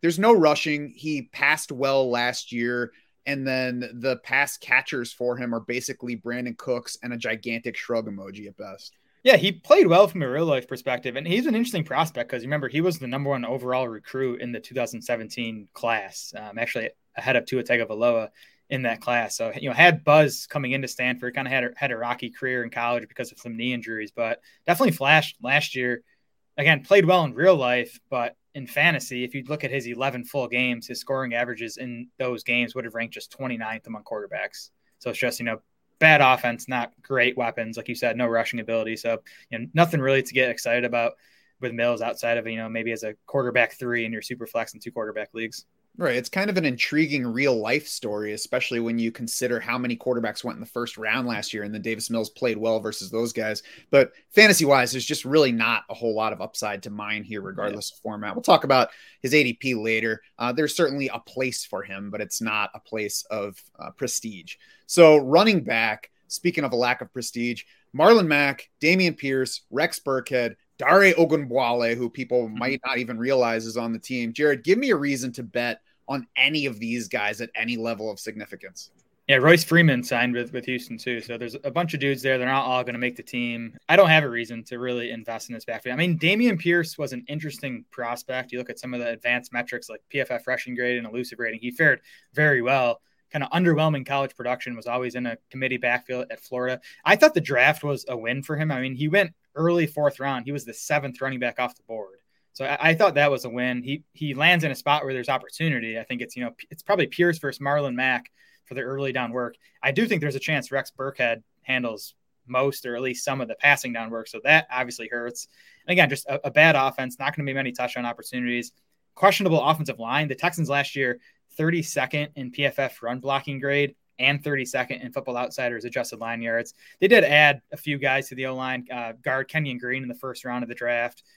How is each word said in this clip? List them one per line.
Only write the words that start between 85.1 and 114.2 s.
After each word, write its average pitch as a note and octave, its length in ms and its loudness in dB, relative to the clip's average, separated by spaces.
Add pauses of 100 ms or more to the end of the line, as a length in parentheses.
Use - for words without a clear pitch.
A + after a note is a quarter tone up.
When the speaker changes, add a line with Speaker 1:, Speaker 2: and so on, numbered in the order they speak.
Speaker 2:
invest A2+ 380 -10
in A#2+ 40 -10
this A2+ 100 -12
backfield. A#2+ 300 -8
I C3 40 -4
mean, E3 220 2
Dameon G3+ 400 4
Pierce E3+ 380 0
was C#3+ 160 -4
an B2 160 -10
interesting C#3+ 600 -8
prospect. B2 600 -8
You B2 60 -8
look B2 120 -8
at A#2 100 -12
some B2+ 140 -10
of B2 60 -6
the A#2+ 100 -4
advanced A#2+ 440 -4
metrics A#2+ 360 -6
like G#2+ 200 -16
P C#3 100 -4
F B2+ 120 -2
F A#2 140 -6
rushing B2+ 300 -4
grade B2 220 -2
and A#2 100 -8
elusive B2 320 -8
rating. A2+ 220 -6
He B2 100 -6
fared C#3+ 300 4 (320)
very D3 280 2
well. B2 380 2 (320)
Kinda C#3+ 220 -4
underwhelming D#3 520 4
college C#3 300 -2
production, B2 400 -6
was A2 120 -12
always B2 280 -4
in B2 100 -4
a A#2 120 -6 (120)
committee C3 280 -4
backfield B2 520 -2
at A2+ 120 -12
Florida. B2+ 400 -4 (240)
I F#3 100 8
thought D4+ 180 8
the E3 80 2
draft C#3+ 420 4
was C#3+ 260 -4
a B2 80 -4
win A#2+ 260 -4
for D3+ 140 -6
him. D#3 140 -2
I B2+ 100 -2
mean, C3 120 -4
he C#3 140 -2
went E3+ 260 2 (220)
early E3 320 2
fourth D3 320 0
round. C3+ 260 -4
He C#3 60 -6
was C3+ 140 -6
the A#2 80 -14
seventh C#3 480 -2
running C3+ 180 -4
back A#2+ 200 -2
off B2 160 -2
the - 80 -20
board. G#2 340 -12 (360)
So C3+ 120 -8
I, C#3+ 240 2
I E3 40 6
thought E3 220 6
that C#3+ 160 6
was C3 140 -2
a B2 40 -6
win. B2 320 -2
He, C#3 220 -6 (100)
he C#3+ 220 -6
lands E3 280 4
in D3+ 80 0
a B2+ 40 -6
spot D3 280 0
where C3+ 100 -4
there's B2 160 -6
opportunity. B2+ 680 -4
I A2+ 60 -8
think B2 180 -8
it's, A2+ 140 -12
you B2 80 -8
know, A#2 120 -8
p-, - 140 -20
it's - 140 -20
probably F#3+ 240 2
Pierce F3 320 0
versus C3+ 200 -8
Marlon C#3 360 -2
Mack B2+ 360 -2 (340)
for B2 100 -14
the C3+ 60 -6
early C3+ 300 -4
down B2 200 -4
work. B2+ 240 -6 (260)
I C#3 100 0
do G#3 140 2
think G3 160 0
there's D3 140 -4
a C3+ 40 -4
chance C#3 320 -4
Rex C3+ 240 -4
Burkhead B2+ 460 -2 (220)
handles B2 500 -4 (320)
most C3 400 -2
or A#2+ 100 -6
at A#2+ 60 -6
least B2+ 240 -6
some C3+ 160 -4
of A#2 60 -6
the A2 80 -8
passing C3+ 380 2
down A2+ 180 -8
work. A2+ 160 -10